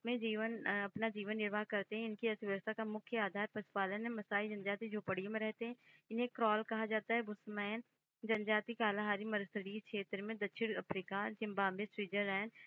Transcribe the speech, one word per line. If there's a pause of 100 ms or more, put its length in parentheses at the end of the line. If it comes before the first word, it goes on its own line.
में
जीवन,
अ,
अपना
जीवन
निर्वाह
करते
हैं।
इनकी
अर्थव्यवस्था
का
मुख्य
आधार
पशुपालन
है।
मसाई
जनजाति
झोपड़ियों
में
रहते
हैं। (340)
इन्हें
क्रॉल
कहा
जाता
है।
बुशमैन (420)
जनजाति
कालाहारी
मरुस्थलीय
क्षेत्र
में
दक्षिण
अफ्रीका,
जिम्बाब्वे,
स्विट्जरलैंड, (160)